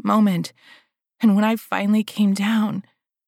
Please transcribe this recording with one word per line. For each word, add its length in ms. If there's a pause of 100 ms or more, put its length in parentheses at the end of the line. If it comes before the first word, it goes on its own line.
moment, 520 (640)
and 160
when 80
I 120
finally 460
came 300
down, 500 (460)